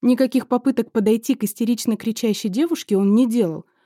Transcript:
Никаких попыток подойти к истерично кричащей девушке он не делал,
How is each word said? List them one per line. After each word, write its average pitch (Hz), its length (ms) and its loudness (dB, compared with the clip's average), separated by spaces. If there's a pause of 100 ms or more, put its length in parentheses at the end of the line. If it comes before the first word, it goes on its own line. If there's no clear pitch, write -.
Никаких 254 460 2
попыток 247 440 -2
подойти 226 440 0
к - 80 -8
истерично 220 540 -2
кричащей 220 520 -4
девушке 269 460 -2
он 196 180 2
не 240 140 4
делал, 185 380 -2 (200)